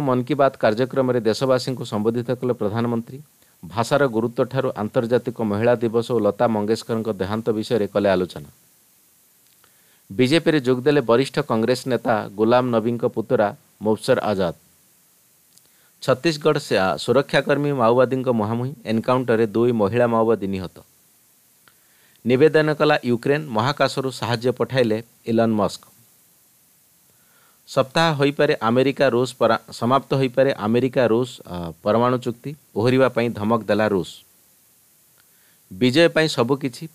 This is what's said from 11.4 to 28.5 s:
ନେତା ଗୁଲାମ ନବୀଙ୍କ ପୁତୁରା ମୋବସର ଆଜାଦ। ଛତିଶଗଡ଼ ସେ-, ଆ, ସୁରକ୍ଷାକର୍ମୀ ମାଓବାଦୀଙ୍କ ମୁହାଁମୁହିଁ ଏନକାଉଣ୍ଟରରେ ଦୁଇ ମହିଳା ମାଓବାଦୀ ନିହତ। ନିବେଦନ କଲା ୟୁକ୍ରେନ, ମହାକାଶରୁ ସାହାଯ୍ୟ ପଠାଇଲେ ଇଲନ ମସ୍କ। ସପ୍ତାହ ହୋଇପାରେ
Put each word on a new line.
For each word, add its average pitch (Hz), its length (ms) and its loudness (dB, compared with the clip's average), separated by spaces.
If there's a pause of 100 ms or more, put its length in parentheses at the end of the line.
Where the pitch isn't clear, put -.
ନେତା 120 280 -2 (140)
ଗୁଲାମ 113 420 2
ନବୀଙ୍କ 117 360 -2
ପୁତୁରା 110 420 -2 (340)
ମୋବସର 107 360 0
ଆଜାଦ। 92 480 -4 (1300)
ଛତିଶଗଡ଼ 147 580 0
ସେ-, 131 180 -4
ଆ, 95 200 2
ସୁରକ୍ଷାକର୍ମୀ 143 760 0
ମାଓବାଦୀଙ୍କ 127 560 2
ମୁହାଁମୁହିଁ 120 460 -2 (120)
ଏନକାଉଣ୍ଟରରେ 117 600 0
ଦୁଇ 113 260 0
ମହିଳା 113 340 2
ମାଓବାଦୀ 113 400 0
ନିହତ। 95 340 -8 (1500)
ନିବେଦନ 151 480 4
କଲା 151 300 2
ୟୁକ୍ରେନ, 131 420 0
ମହାକାଶରୁ 131 640 -2
ସାହାଯ୍ୟ 117 400 -2
ପଠାଇଲେ 117 520 0 (240)
ଇଲନ 113 240 2
ମସ୍କ। 104 320 -2 (1800)
ସପ୍ତାହ 160 500 0
ହୋଇପାରେ 143 460 0